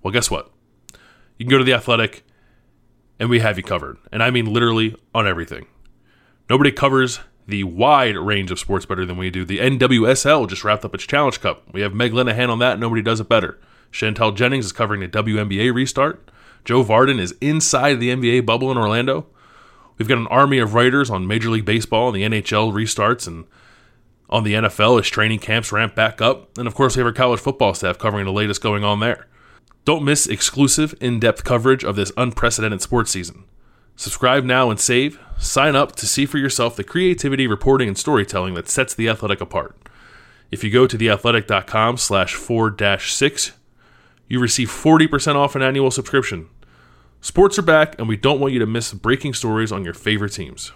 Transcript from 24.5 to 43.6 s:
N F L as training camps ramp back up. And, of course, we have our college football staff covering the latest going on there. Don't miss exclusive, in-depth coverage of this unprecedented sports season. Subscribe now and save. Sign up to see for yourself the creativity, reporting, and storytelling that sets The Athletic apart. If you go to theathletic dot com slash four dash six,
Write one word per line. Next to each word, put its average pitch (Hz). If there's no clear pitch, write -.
N 110
F -
L 113
as 101
training 110
camps 110
ramp 107
back 110
up. 120
And, 120
of 107
course, 131
we 127
have 120
our 113
college 123
football 127
staff 90
covering 104
the 95
latest 101
going 104
on 104
there. 113
Don't 147
miss 143
exclusive, 139
in-depth 120
coverage 127
of 98
this 101
unprecedented 113
sports 120
season. 90
Subscribe 131
now 127
and 104
save. 131
Sign 143
up 139
to -
see 139
for 143
yourself 139
the -
creativity, 147
reporting, 123
and 98
storytelling 98
that 85
sets 131
The 113
Athletic 107
apart. -
If -
you 110
go 123
to 123
theathletic 113
dot 98
com 110
slash 95
four 113
dash 101
six, -